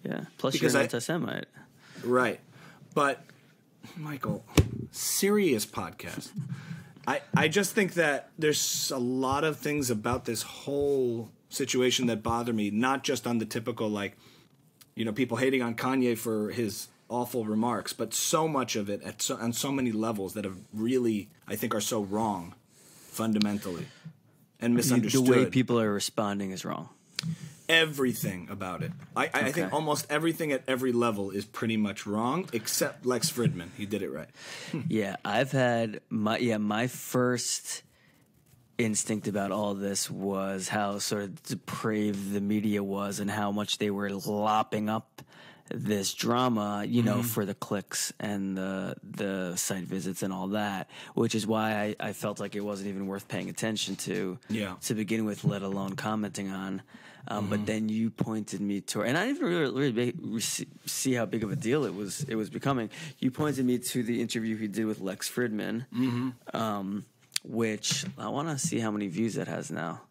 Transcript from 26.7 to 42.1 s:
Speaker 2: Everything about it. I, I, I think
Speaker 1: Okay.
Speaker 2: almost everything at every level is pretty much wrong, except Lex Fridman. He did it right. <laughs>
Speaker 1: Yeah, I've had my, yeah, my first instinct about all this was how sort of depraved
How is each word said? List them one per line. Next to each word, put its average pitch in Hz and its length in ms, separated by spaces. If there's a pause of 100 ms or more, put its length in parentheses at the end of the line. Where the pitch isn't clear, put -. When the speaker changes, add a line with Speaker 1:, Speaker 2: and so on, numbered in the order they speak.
Speaker 2:
Everything 135 840
about 92 320
it. - 80 (260)
I, 135 100
I, - 80
I 135 180
think 151 160
Speaker 1:
Okay. 113 80
Speaker 2:
almost 147 340
everything 160 420
at 131 160
every 131 240
level 110 380
is 101 140
pretty 113 320
much 101 300
wrong, 120 460
except - 540
Lex 123 240
Fridman. 110 460
He 104 100
did 101 160
it 76 100
right. 76 160 (440)
<laughs> 135 160
Speaker 1:
Yeah, 104 360
I've 117 280
had 117 480 (100)
my, 110 280
yeah, 113 200
my 107 300
first - 920 (960)
instinct 107 500
about 98 240
all 104 220
this 98 360
was 95 580
how 101 300
sort 101 260
of - 180
depraved 104 880